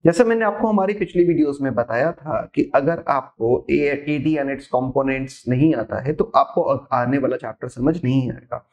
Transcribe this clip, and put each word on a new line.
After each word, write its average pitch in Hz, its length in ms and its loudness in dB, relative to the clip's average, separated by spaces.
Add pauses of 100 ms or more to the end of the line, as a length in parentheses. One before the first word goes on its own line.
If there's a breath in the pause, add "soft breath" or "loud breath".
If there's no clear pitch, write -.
जैसे 170 180 6
मैंने 226 220 2
आपको 214 220 0
हमारी 202 260 0
पिछली 180 320 0
वीडियोस 147 360 2
में 131 140 -2
बताया 123 360 0
था 143 280 -6 (160)
कि 147 80 2 (120)
अगर 156 320 0
आपको 127 400 -2 (240)
A, 143 60 2 (280)
A 151 200 -2
D 156 160 2
and 139 100 -2
its 135 220 -10
components 135 640 -2 (120)
नहीं 143 260 4
आता 110 260 -6
है 143 120 -2
तो 151 100 -2 (120)
आपको - 260 2
अ-, - 320 -2
आने 123 240 0
वाला 127 200 0
चैप्टर 123 300 -10
समझ 139 360 0
नहीं 127 280 2
आएगा। - 260 -10 (160)